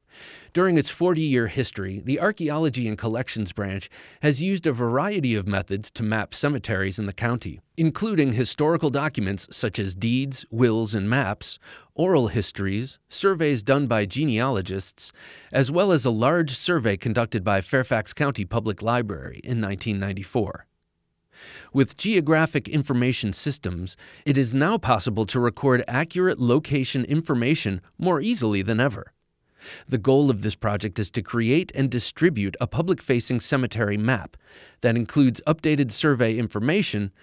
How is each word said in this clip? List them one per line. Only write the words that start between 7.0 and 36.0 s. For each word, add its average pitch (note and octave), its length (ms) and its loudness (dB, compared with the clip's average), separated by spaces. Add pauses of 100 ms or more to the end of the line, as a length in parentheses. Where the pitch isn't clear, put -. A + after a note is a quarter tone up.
the G2 80 -6
county, A#2+ 480 -4 (160)
including D#3+ 560 2
historical D3 560 2
documents B2 680 -2
such - 240 -4
as G2 160 -2
deeds, B2+ 560 -2
wills, A2+ 440 2
and G#2 160 0
maps, A#2 480 -2 (360)
oral D#3 340 2
histories, G2+ 720 -4 (120)
surveys D#3 520 0
done C3+ 240 4
by A2 200 2
genealogists, A2 1080 -2 (400)
as C3+ 180 2
well F#3 220 4
as C3 140 4
a B2 40 2
large C3+ 420 2
survey A#2+ 440 0
conducted A2 480 -2
by G2+ 160 2
Fairfax B2 540 -2
County C3 320 -2
Public A2 340 -4
Library G2+ 640 -4
in A#2 160 -2
nineteen G2 400 -2
ninety-four. G2 640 -4 (1080)
With C3 240 2
geographic D#3+ 720 2
information B2 640 0
systems, F#2 640 -6 (260)
it C#3 140 2
is B2 160 0
now E3+ 240 2
possible A2 480 0
to B2+ 120 -2
record A#2+ 480 2
accurate E3 520 0
location C3 680 0
information C3 800 0 (160)
more E3 240 2
easily A#2+ 400 0
than A2 180 0
ever. B2+ 320 -2 (760)
The B2+ 100 0
goal C3+ 320 4
of G2+ 120 0
this G#2 120 -2
project G#2 460 -4
is G2+ 100 -4
to A2 120 -4
create A#2+ 520 0
and C3+ 160 0
distribute A#2 720 0
a A#2 80 -2
public-facing C3 720 0
cemetery A2+ 560 -2
map G#2+ 400 -2 (440)
that A#2 160 2
includes A#2+ 480 2
updated D3+ 460 2
survey A#2+ 460 2